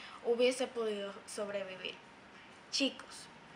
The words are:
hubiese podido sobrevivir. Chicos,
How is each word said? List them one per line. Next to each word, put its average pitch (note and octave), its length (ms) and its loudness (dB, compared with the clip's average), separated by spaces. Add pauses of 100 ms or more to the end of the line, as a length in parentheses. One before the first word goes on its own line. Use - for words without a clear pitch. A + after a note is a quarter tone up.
(240)
hubiese B3 420 6
podido G#3 460 -2 (140)
sobrevivir. F#3+ 680 -4 (760)
Chicos, - 580 0 (280)